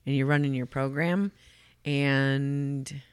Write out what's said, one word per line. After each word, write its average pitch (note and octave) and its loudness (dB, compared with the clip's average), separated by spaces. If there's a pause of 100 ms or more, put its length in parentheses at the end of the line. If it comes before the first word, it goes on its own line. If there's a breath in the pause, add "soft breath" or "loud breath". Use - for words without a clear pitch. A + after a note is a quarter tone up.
and C#3 0
you're C3+ 2
running C#3+ 2
your B2+ -2
program, D#3+ -2 (520 soft breath)
and C#3 0 (100)